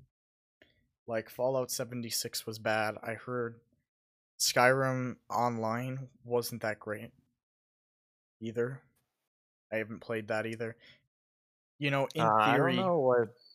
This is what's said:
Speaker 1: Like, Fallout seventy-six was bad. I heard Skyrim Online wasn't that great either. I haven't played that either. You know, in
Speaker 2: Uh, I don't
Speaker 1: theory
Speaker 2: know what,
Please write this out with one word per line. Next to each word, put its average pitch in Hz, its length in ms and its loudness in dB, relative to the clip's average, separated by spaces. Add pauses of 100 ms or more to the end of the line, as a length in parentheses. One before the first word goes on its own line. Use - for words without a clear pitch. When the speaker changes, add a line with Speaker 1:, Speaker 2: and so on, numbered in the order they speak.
(1080)
Speaker 1:
Like, 113 220 -4
Fallout 127 420 -2
seventy-six 120 760 -6
was 110 140 -8
bad. 107 420 0
I 113 120 -6
heard 117 480 -6 (800)
Skyrim 127 760 4 (120)
Online 120 800 -2 (140)
wasn't 120 380 -2
that 107 180 -4
great 107 320 -8 (1300)
either. 117 400 -4 (920)
I 110 60 -2
haven't 107 240 -6
played 110 260 -6
that 110 180 0
either. 113 320 -6 (1000)
You 143 120 0
know, 139 220 2
in 117 140 2
Speaker 2:
Uh, 110 60 6
I 110 240 6
don't 160 180 2
Speaker 1:
theory - 0 -
Speaker 2:
know 180 240 2
what, 123 300 4 (260)